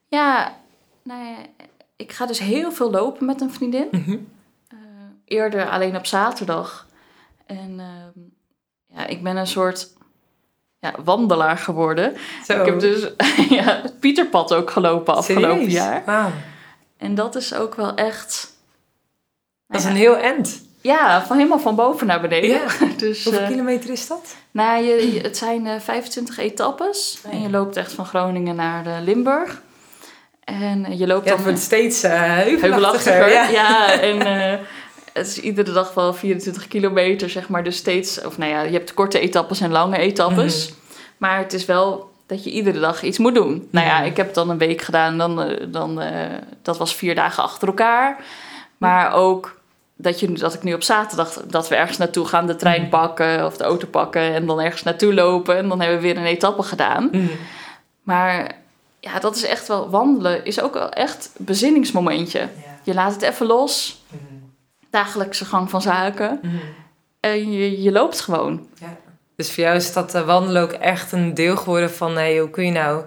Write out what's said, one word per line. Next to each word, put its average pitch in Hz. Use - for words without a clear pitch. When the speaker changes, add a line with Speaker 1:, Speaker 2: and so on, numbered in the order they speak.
Speaker 1:
Ja, 277
nou 247
ja, 233
ik 214
ga 247
dus 233
heel 285
veel 247
lopen 220
met 269
een 262
vriendin. 262
Speaker 2:
Mhm. 175
Speaker 1:
Eh, 240
eerder 214
alleen 185
op 185
zaterdag. 196
En, 190
ehm, 175
ja, -
ik 175
ben 185
een 190
soort, 185
ja, -
wandelaar 175
geworden. 165
Speaker 2:
Zo. 202
Speaker 1:
Ik 185
heb 180
dus, 202
<laughs> 269
ja, 220
het -
Pieterpad 277
ook 170
gelopen 165
afgelopen 175
Speaker 2:
Serieus? 226
Speaker 1:
jaar. 175
Speaker 2:
Wauw. 208
Speaker 1:
En 202
dat 220
is 254
ook 220
wel 208
echt, -
Speaker 2:
Dat 208
is 180
Speaker 1:
nou 196
Speaker 2:
een 202
Speaker 1:
ja. 233
Speaker 2:
heel 240
end. 254
Speaker 1:
Ja, 240
van 247
helemaal 294
van 226
boven 233
naar 175
beneden. 170
Speaker 2:
Ja. 269
Speaker 1:
<laughs> -
Dus, 214
Speaker 2:
Hoeveel 208
Speaker 1:
eh, 202
Speaker 2:
kilometer 247
is 240
dat? 339
Speaker 1:
nou, 226
je, 233
je, 208
het 208
zijn, 233
eh, 214
vijfentwintig 240
etappes. 277
Speaker 2:
Oh 208
ja. 214
Speaker 1:
En 214
je 208
loopt 196
echt 180
van 185
Groningen 180
naar, 170
eh, 170
Limburg. 247
En, 202
eh, 185
je 180
loopt 185
Speaker 2:
Ja, 190
het 190
Speaker 1:
dan 196
Speaker 2:
wordt 185
steeds, 233
eh, 180
heuvelachtiger. 202
Speaker 1:
heuvelachtiger, 185
Speaker 2:
Ja. 233
Speaker 1:
ja. 214
Speaker 2:
<laughs> 190
Speaker 1:
En, 208
eh, 202
het 185
is -
iedere 202
dag 185
wel 180
vierentwintig 185
kilometer, 190
zeg 185
maar. 175
Dus 175
steeds, 185
of -
nou 156
ja, 151
je 160
hebt 170
korte 196
etappes 180
en 175
lange 175
etappes. 175
Speaker 2:
Mhm. -
Speaker 1:
Maar 190
het 190
is 185
wel 190
dat 196
je -
iedere 196
dag 165
iets -
moet 240
doen. 180
Nou -
ja, 156
Speaker 2:
Mhm. 147
Speaker 1:
ik 143
heb 190
het -
dan 170
een 165
week 165
gedaan. 165
Dan, 165
eh, 151
dan, 160
eh, 160
dat 170
was 170
vier 170
dagen -
achter -
elkaar. 233
Maar 180
ook 185
dat 175
je, 175
dat 165
ik -
nu 175
op 170
zaterdag, 214
dat 165
we 165
ergens 165
naartoe 170
gaan, 175
de 170
trein 170
Speaker 2:
Mhm. 156
Speaker 1:
pakken 160
of 160
de -
auto 175
pakken 160
en 165
dan 160
ergens 165
naartoe 196
lopen. 180
En 190
dan 185
hebben 170
we 165
weer 175
een 175
etappe 190
gedaan. 190
Speaker 2:
Mhm. 185
Speaker 1:
Maar 180
ja, -
dat 214
is 233
echt -
wel, 202
wandelen 202
is 208
ook 285
wel -
echt -
een 190
bezinningsmomentje. 190
Speaker 2:
Ja. -
Speaker 1:
Je 185
laat 190
het 202
even -
los. 247
Speaker 2:
Mhm. 143
Speaker 1:
Dagelijkse 208
gang 185
van 190
zaken. 202
Speaker 2:
Mhm. 170
Speaker 1:
En 214
je, 196
je 196
loopt 269
gewoon. 160
Speaker 2:
Ja. 170
Dus 156
voor 170
jou 170
is 175
dat, 180
eh, 175
wandelen 180
ook 170
echt -
een 170
deel 170
geworden 175
van, 165
hey, 160
hoe 156
kun 180
je 175
nou 156